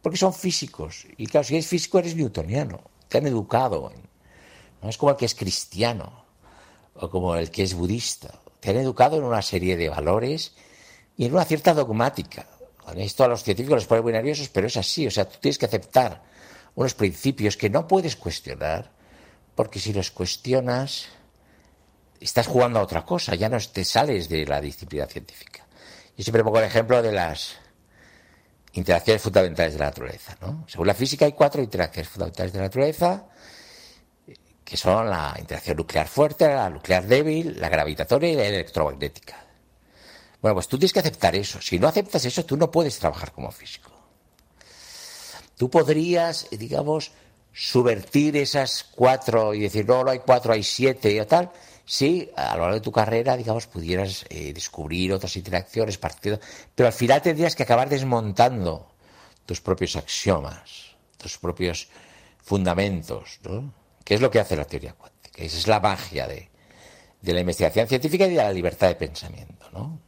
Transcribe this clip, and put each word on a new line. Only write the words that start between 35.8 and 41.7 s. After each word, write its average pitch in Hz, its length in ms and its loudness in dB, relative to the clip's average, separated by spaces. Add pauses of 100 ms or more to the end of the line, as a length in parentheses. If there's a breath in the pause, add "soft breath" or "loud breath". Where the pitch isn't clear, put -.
fuerte, 147 400 4
la 127 220 0
nuclear 90 360 0
débil, 151 540 2
la 82 80 -2
gravitatoria 78 640 0
y 160 60 0
la 117 100 2
electromagnética. 76 1000 -4 (960 loud breath)
Bueno, 110 140 4
pues 90 120 -4
tú 131 120 -2
tienes 180 140 4
que - 80 2
aceptar 95 360 0
eso. 98 240 -6
Si - 180 -2